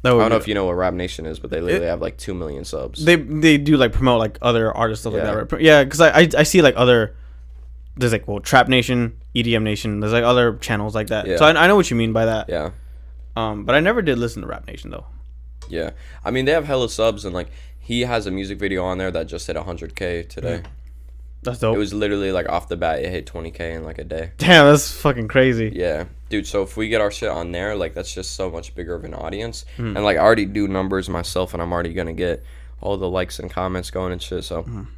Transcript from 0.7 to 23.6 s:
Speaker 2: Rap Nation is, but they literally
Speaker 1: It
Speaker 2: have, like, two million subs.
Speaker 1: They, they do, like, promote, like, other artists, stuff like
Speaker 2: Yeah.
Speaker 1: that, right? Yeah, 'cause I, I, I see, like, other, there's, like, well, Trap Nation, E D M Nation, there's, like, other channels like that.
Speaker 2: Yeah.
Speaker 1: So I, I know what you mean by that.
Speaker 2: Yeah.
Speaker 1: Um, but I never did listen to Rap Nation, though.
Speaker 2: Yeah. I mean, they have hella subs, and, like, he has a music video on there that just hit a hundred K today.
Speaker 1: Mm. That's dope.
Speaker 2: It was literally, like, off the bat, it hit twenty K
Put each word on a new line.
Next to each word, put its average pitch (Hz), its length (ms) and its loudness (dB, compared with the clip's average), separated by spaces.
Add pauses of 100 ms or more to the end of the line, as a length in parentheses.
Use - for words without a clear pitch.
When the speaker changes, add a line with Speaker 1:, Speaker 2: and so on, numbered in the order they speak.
Speaker 2:
Rap 90 200 0
Nation 90 320 -6
is, 78 140 -8
but - 100 -12
they 80 100 -4
literally 87 260 0
Speaker 1:
It 85 40 -2
Speaker 2:
have, 85 120 -4
like, 87 160 -6
two 95 180 -8
million 76 300 -8
subs. 65 380 -8
Speaker 1:
They, 170 120 8
they 151 420 4
do, 147 200 4
like, 120 140 4
promote, 123 280 4
like, 110 220 -2
other 113 300 2
artists, 110 320 -2
stuff 110 100 -4
like 110 100 0
Speaker 2:
Yeah. 107 100 -2
Speaker 1:
that, 107 200 -4
right? - 80 -2
Yeah, 151 240 10
'cause 143 160 0
I, 160 80 10
I, 160 180 6 (100)
I - 60 6
see, 175 180 4
like, 139 160 8
other, 120 380 4 (840)
there's, 123 140 2
like, 107 160 -2
well, 101 140 -6
Trap - 260 6
Nation, 123 460 2 (200)
E 120 100 0
D 117 120 2
M 110 80 2
Nation, 107 380 -2
there's, 107 120 0
like, 120 100 4
other 120 340 4
channels 107 360 -4
like 107 140 -4
that. 110 180 -2
Speaker 2:
Yeah. 90 120 0
Speaker 1:
So 151 80 8
I, 156 180 6
I 180 40 6
know 202 80 6
what 190 140 4
you 123 60 -2
mean 113 180 0
by 113 120 2
that. 110 240 -2
Speaker 2:
Yeah. 85 220 -4 (640)
Speaker 1:
Um, 107 300 -4
but 117 100 2
I 151 40 4
never 214 240 2
did 131 160 0
listen 113 240 -4
to - 40 -10
Rap - 200 -10
Nation, - 240 -14
though. - 140 -14 (640)
Speaker 2:
Yeah. 80 220 -6 (320)
I 107 80 -2
mean, 131 140 0
they 143 60 2
have 156 140 0
hella 131 240 0
subs, 107 360 0
and, 90 80 -6
like, 87 160 -6 (300)
he 120 220 -2
has 120 260 -2
a 92 40 -4
music 98 280 -6
video 95 260 -2
on 92 120 -2
there 92 140 -4
that 82 160 -4
just 82 200 -10
hit 80 80 -6
a 80 80 -6
hundred 85 320 -10
K 87 280 -4
today. 85 400 -8
Speaker 1:
Mm. - 40 -14 (760)
That's 123 160 -6
dope. 110 160 0
Speaker 2:
It 101 40 0
was 101 140 -4
literally, 101 380 -2
like, 90 160 -2
off - 220 -4
the 87 80 -4
bat, 80 220 -2
it 80 100 -4
hit 82 160 -6
twenty 82 260 -12
K 82 220 -10